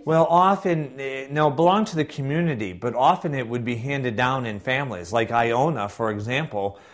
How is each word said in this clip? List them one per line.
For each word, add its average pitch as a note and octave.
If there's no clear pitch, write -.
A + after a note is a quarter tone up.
Well, D#3+
often, E3+
eh, C3+
no, D3+
it C3
belonged F#3
to -
the D#3
community, C#3
but A2
often D3+
it B2+
would A#2+
be A#2+
handed B2+
down B2+
in G#2
families. A#2
Like A2+
Iona, A#2
for A2+
example, G#2